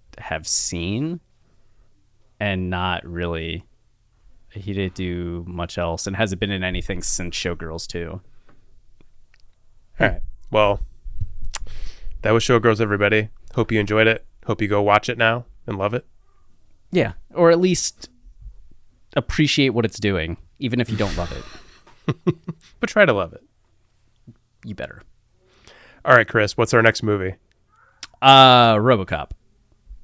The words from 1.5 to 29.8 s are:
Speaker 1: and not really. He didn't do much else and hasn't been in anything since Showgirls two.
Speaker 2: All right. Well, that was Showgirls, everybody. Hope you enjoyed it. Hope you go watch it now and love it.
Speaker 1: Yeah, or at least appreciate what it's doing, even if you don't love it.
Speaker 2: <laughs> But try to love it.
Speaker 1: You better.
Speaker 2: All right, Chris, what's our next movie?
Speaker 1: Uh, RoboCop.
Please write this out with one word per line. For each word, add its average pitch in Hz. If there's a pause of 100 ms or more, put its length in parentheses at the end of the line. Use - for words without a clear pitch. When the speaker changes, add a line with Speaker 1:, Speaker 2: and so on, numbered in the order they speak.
Speaker 1:
and 92
not 90
really. 85 (840)
He 101
didn't 95
do 87
much 87
else 85
and 98
hasn't 95
been 101
in 92
anything 90
since -
Showgirls 82
two. 85 (1800)
Speaker 2:
All 117
right. - (300)
Well, 104 (1400)
that 110
was 113
Showgirls, 113
everybody. 104 (260)
Hope 117
you 110
enjoyed 107
it. 113 (200)
Hope 110
you 104
go 104
watch 101
it 117
now 117 (200)
and 107
love 101
it. 123 (840)
Speaker 1:
Yeah, 135 (200)
or 170
at 170
least - (1080)
appreciate 139
what 113
it's -
doing, 87 (220)
even 123
if 113
you 107
don't 101
love 87
it. - (960)
Speaker 2:
<laughs> - (360)
But 226
try 208
to 131
love 92
it. - (1200)
Speaker 1:
You 101
better. - (1000)
Speaker 2:
All 135
right, 117
Chris, 107
what's 117
our 113
next 113
movie? 98 (840)
Speaker 1:
Uh, 127
RoboCop. 104 (720)